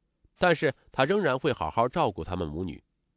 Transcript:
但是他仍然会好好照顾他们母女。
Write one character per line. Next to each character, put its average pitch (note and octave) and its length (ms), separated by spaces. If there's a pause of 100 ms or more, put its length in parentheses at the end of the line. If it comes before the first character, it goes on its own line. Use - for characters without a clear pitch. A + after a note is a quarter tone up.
(400)
但 F3+ 160
是 D3 180 (180)
他 C3+ 140
仍 G3 160
然 C3+ 160
会 C3+ 160
好 E2 160
好 A#2 180
照 C3+ 240
顾 F2+ 120
他 F2+ 120
们 F2 120
母 D#2 160
女。 E2+ 200 (340)